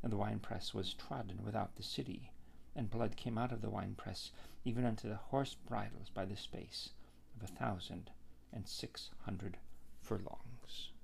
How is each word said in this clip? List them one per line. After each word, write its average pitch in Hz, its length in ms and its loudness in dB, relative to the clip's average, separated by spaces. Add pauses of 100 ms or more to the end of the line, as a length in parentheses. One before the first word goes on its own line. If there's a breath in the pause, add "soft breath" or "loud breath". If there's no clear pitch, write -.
And 117 100 4
the 104 60 4
winepress 107 560 2
was 98 200 2
trodden 101 480 -2
without 104 340 2
the 107 60 -6
city, - 500 -2 (440 loud breath)
and 110 140 4
blood 113 260 6
came 117 200 2
out 120 160 6
of 104 80 2
the 104 100 2
winepress, 101 600 -2 (340 loud breath)
even 123 200 6
unto 113 240 4
the 107 80 2
horse 135 380 4
bridles - 560 0
by 95 140 2
the 101 120 0
space - 540 -4 (440 loud breath)
of 107 80 -4
a 98 60 -4
thousand 90 600 0 (420)
and 104 160 -4
six - 420 -4 (100)
hundred 98 380 0 (420)
furlongs. - 920 0 (120)